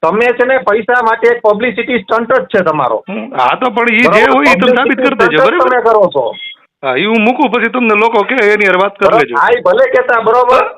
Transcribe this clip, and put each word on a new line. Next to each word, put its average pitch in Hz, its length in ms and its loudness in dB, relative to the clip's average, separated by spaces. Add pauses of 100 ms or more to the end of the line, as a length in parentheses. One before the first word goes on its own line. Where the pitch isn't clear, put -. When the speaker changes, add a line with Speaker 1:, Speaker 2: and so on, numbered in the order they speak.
Speaker 1:
તમે 196 300 0
છે 240 140 0
ને 262 120 0
પૈસા 240 440 0
માટે 226 260 0
એક 233 140 0
પબ્લિસિટી 226 600 -2
સ્ટન્ટ 226 300 -4
જ 254 140 0
છે 202 180 -2
તમારો. 139 340 -2 (100)
Speaker 2:
હમ, 214 240 -10
હા, 131 240 0
તો 254 140 -4
પણ 233 220 -2
ઈ 220 100 2
જે 247 60 2
Speaker 1:
બરોબર? 226 240 2
Speaker 2:
હોય 277 140 2
ઈ 269 140 2
તમે 247 160 2
સાબિત 262 220 0
Speaker 1:
પબ્લિસિટી 254 60 -4
Speaker 2:
કરી 247 160 0
દેજો, - 180 0
Speaker 1:
સ્ટન્ટ 269 160 2
જ 359 40 0
Speaker 2:
બરાબર? 254 120 2
Speaker 1:
તમે 247 120 0
કરો 214 240 4
છો. 147 180 -2 (580)
Speaker 2:
હા, 131 140 -2
ઈ 180 140 -2
હું 226 100 2
મૂકું, 247 320 0
પછી 233 240 -2
તમને 233 180 0
લોકો 226 280 0
કહે 247 220 -2
એની 208 240 2
હારે 185 140 2
વાત 196 140 -2
કરી 196 120 0
Speaker 1:
બરોબર? 220 140 2
Speaker 2:
લેજો. - 140 -4
Speaker 1:
હા, 180 120 2
ઈ 240 180 0
ભલે 269 240 2
કહેતા, 254 300 0
બરોબર? 240 380 2
Speaker 2:
હા? - 180 -2